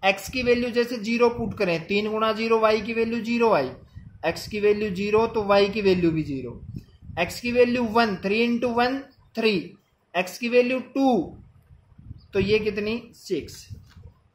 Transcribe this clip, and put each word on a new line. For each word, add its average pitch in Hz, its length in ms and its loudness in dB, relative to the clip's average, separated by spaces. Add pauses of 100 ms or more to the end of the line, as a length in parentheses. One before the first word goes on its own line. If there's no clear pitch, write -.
X 196 240 0
की 254 140 -4
value 240 260 2
जैसे 240 280 -2
zero 233 320 2
put 233 280 -6
करें, 170 300 -2
तीन 208 240 0
गुणा 220 220 0
ज़ीरो, 226 260 2
वाई 220 220 4
की 226 120 -6
value 226 300 -2
zero 233 300 2
I, 131 180 2 (540)
X 170 220 -4
की 214 120 -6
value 208 300 2
zero 208 380 0
तो 226 160 -2
वाई 202 260 4
की 214 120 -4
value 180 300 2
भी 160 120 -2
zero, 131 420 -10 (540)
X 175 220 -4
की 240 100 -4
value 247 320 4
वन, 220 320 2
three 214 320 0
into 240 280 -2
one, 247 240 0 (380)
three, 220 400 0 (380)
X 180 220 -4
की 240 120 -4
value 247 300 2
two, 254 580 0 (960)
तो 196 60 0
ये 202 200 2
कितनी, 214 540 -4
सिक्स। - 540 -8 (680)